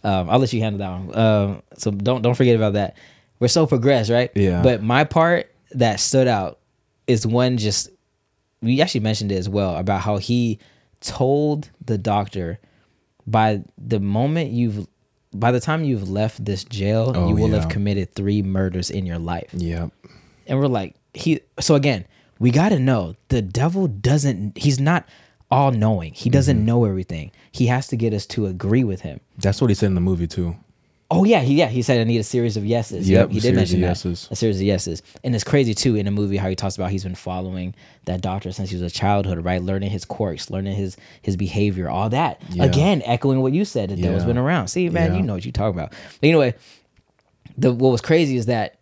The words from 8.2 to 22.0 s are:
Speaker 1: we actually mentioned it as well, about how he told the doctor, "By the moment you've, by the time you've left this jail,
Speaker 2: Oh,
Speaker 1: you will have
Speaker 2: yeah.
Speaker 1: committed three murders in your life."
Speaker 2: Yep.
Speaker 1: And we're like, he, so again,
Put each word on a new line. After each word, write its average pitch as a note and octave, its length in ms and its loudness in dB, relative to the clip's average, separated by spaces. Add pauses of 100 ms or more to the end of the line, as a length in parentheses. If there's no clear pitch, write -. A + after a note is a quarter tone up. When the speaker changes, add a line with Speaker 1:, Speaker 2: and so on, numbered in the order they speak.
Speaker 1:
we B2 180 2
actually D#3+ 200 0
mentioned G#2 320 -2
it F#2+ 40 0
as F#2 120 -4
well, F#2+ 280 0
about F#2 240 -2
how G#2 180 -2
he A#2+ 420 -2 (400)
told D3 680 -2 (140)
the A2 140 -2
doctor, G2 640 -4 (680)
"By A2 360 2 (140)
the A2 220 -4
moment A#2+ 540 -2
you've, A2+ 340 -2 (480)
by A2 160 2
the B2 100 2
time D#3+ 220 -2
you've A2 260 -2
left G#2+ 360 -4
this G2+ 180 -4
jail, A2+ 540 -2
Speaker 2:
Oh, F2 120 2
Speaker 1:
you - 60 2
will G#2+ 140 2
have D#2+ 160 0
Speaker 2:
yeah. - 40 -4
Speaker 1:
committed G2+ 460 -4
three G2+ 280 0
murders F#2+ 480 -2
in F#2+ 160 -4
your E2+ 120 -6
life." E2+ 340 -6
Speaker 2:
Yep. E2+ 380 -6 (560)
Speaker 1:
And C3+ 120 -2
we're C#3+ 100 0
like, G2+ 260 -4 (180)
he, - 280 -2 (200)
so - 140 4
again, C3+ 320 0 (320)